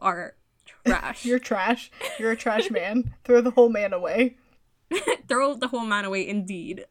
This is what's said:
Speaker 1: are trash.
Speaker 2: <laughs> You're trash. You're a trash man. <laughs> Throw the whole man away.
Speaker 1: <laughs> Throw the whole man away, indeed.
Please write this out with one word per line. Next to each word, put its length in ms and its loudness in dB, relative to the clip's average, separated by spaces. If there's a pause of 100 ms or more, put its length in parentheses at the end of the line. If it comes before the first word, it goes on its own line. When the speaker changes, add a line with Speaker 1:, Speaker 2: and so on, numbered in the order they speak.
Speaker 1:
are 320 -4 (500)
trash. 400 -2
Speaker 2:
<laughs> 0 -
You're 140 2
trash. 520 -2 (280)
You're 140 0
a 40 -2
trash 340 -2
man. 480 -2
<laughs> 60 -20
Throw 160 6
the 120 2
whole 180 8
man 240 -2
away. 420 0 (540)
Speaker 1:
<laughs> 380 -2
Throw 260 2
the 140 -4
whole 180 -4
man 180 0
away, 240 -2
indeed. 640 -6